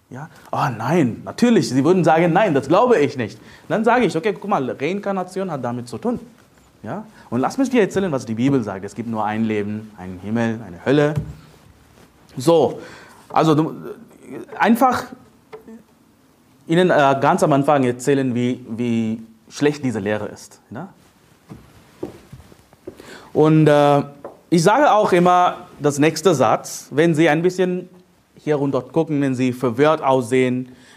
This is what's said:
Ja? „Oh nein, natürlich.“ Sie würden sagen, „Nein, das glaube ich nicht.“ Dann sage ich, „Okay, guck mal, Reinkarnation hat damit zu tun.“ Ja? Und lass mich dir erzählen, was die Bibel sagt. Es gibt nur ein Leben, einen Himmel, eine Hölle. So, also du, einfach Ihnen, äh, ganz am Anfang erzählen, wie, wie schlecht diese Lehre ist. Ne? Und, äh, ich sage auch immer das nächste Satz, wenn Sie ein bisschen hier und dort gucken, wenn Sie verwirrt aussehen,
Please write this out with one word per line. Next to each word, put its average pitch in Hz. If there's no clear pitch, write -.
Ja? 131
„Oh 139
nein, 127
natürlich.“ 220
Sie 131
würden 175
sagen, 165
„Nein, 185
das 135
glaube 214
ich 139
nicht.“ 110
Dann 202
sage 233
ich, 160
„Okay, 196
guck 202
mal, 147
Reinkarnation 185
hat 139
damit 120
zu 113
tun.“ 233
Ja? 170
Und 120
lass 131
mich 262
dir 247
erzählen, 185
was 127
die 110
Bibel 127
sagt. 98
Es 98
gibt 117
nur 110
ein 107
Leben, 107
einen 90
Himmel, 113
eine 87
Hölle. 147
So, 143
also 156
du, 151
einfach 233
Ihnen, 175
äh, 139
ganz 160
am 151
Anfang 143
erzählen, 127
wie, 123
wie 113
schlecht 147
diese 117
Lehre 104
ist. -
Ne? 151
Und, 156
äh, 143
ich 170
sage 233
auch 208
immer 175
das 143
nächste 160
Satz, 127
wenn 160
Sie 160
ein 156
bisschen 180
hier 151
und 139
dort 127
gucken, 151
wenn 135
Sie 127
verwirrt 131
aussehen, 127